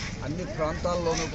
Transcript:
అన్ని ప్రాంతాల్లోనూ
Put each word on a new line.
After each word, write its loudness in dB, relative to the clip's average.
అన్ని -2
ప్రాంతాల్లోనూ 2